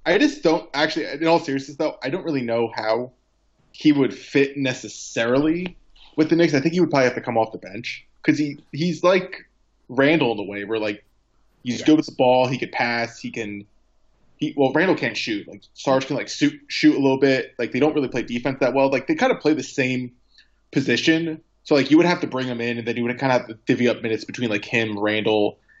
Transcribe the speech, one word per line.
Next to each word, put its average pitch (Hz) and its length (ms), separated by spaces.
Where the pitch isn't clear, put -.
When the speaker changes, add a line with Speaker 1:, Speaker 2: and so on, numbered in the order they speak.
Speaker 1:
I 175 140
just - 260
don't, 170 280
actually, 147 340
in 147 200
all 165 140
seriousness, 139 380
though, 151 240
I 131 80
don't 180 140
really 143 180
know 117 320
how 117 380
he - 180
would 139 240
fit 139 420
necessarily 135 1200
with 151 140
the 160 60
Knicks. 165 180
I 143 60
think 165 140
he 185 60
would 170 100
probably 135 160
have 123 100
to 147 40
come 117 160
off 110 160
the 90 60
bench - 480
'cause 151 160
he, 143 200
he's 156 300
like 185 460
Randall 135 440
in 104 80
a 98 100
way 101 140
where, 110 140
like, 107 260
he's 120 160
Speaker 2:
Yeah. - 60
Speaker 1:
good 156 100
with 151 100
the - 100
ball, 127 320
he 127 100
could 113 140
pass, 117 460
he 123 120
can, 104 340
he, 147 200
well, 135 160
Randall 165 240
can't 120 200
shoot. 101 320
Like, 98 140
Sarge 135 320
can, 143 100
like, 104 120
shoot, 143 260
shoot - 260
a - 60
little 135 180
bit. 135 400
Like, 117 140
they 127 80
don't 151 140
really 139 140
play 120 140
defense 120 380
that 127 140
well. 139 160
Like, - 160
they 160 80
kinda 247 220
play 151 180
the 131 80
same 127 500
position. 160 680
So, - 100
like, 139 160
you 151 60
would 170 100
have 175 140
to 151 60
bring 131 200
him 120 140
in, 120 180
and 113 80
then 117 100
you 123 80
would 120 140
kinda 135 140
have 123 160
to 113 60
divvy 120 220
up 113 140
minutes 110 220
between, 117 260
like, 104 140
him, 110 340
Randall, 107 600